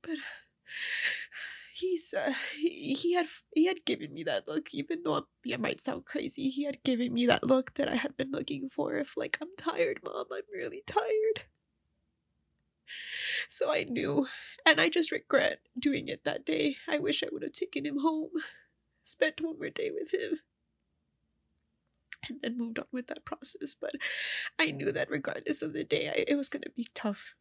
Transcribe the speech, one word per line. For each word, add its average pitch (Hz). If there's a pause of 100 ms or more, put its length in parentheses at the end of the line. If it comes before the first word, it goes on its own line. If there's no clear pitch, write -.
But 320 (1600)
he's, 349
uh, - (240)
he, 294
he 349
had, 349 (280)
he 320
had -
given -
me 160
that -
look, 311
even 339
though 147 (180)
it 247
might -
sound -
crazy, -
he 269
had 277
given 247
me 240
that -
look 262
that 277
I -
had 277
been 269
looking 269
for -
of, -
like, -
"I'm 359
tired, -
Mom, -
I'm - (100)
really -
tired." 440 (2000)
So -
I -
knew, - (380)
and 311
I 330
just 320
regret - (180)
doing 277
it -
that 277
day. 302 (120)
I 302
wish 285
I -
would -
have -
taken 285
him 285
home, 311 (760)
spent -
one 320
more -
day -
with -
him, - (1900)
and -
then 240
moved 226
on -
with 247
that -
process. -
But - (640)
I -
knew 139
that -
regardless -
of 311
the -
day, -
I, -
it 285
was 277
gonna -
be 233
tough. -